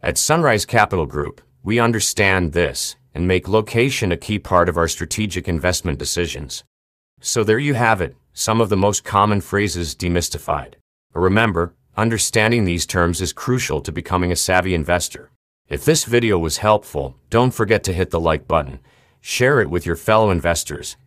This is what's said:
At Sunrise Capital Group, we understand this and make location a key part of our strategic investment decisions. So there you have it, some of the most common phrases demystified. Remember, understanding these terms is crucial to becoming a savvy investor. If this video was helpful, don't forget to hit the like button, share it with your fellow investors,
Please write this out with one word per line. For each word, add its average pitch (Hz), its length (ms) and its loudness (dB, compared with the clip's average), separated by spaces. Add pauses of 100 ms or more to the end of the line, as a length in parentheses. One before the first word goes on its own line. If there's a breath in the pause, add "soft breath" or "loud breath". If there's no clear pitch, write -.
At - 160 -2
Sunrise 147 460 2
Capital 101 420 2
Group, - 340 -8 (200)
we 110 160 -2
understand 101 760 2
this 82 420 -2 (180)
and 87 140 -2
make 92 200 0
location 110 640 0
a 85 60 0
key 107 220 -4
part 87 300 2
of 82 80 -2
our 85 100 2
strategic 87 600 -4
investment 85 520 -2
decisions. 71 640 -6 (560)
So - 240 -2
there 110 160 4
you 147 140 0
have 113 280 2
it, 73 140 -6 (180)
some 110 280 0
of 107 80 0
the 101 80 2
most 101 260 0
common 101 380 2
phrases 87 520 -2
demystified. 85 840 -4 (380)
Remember, 92 640 0 (220)
understanding 113 680 0
these 87 220 0
terms 87 340 0
is 92 140 -4
crucial 123 480 -4
to - 100 -10
becoming 90 400 -2
a 85 60 -2
savvy 92 360 2
investor. 85 580 -2 (360)
If 73 160 -6
this 156 220 2
video 113 340 2
was 80 180 -2
helpful, 98 600 0 (120)
don't 123 240 2
forget 107 300 2
to 95 100 -2
hit 87 160 -2
the 82 120 -2
like 80 260 0
button, 73 320 -2 (400 soft breath)
share 131 400 2
it 90 100 0
with 85 160 -4
your 82 120 -4
fellow 110 340 2
investors, 82 640 -4 (100)